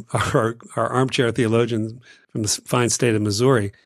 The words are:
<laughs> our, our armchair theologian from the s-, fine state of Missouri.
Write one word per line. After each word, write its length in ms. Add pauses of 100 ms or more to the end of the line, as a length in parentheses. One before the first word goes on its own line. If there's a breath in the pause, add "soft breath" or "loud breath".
<laughs> 100
our, 420 (200)
our 120
armchair 440
theologian 680 (300 soft breath)
from 120
the 40
s-, 180
fine 240
state 280
of 60
Missouri. 500 (120)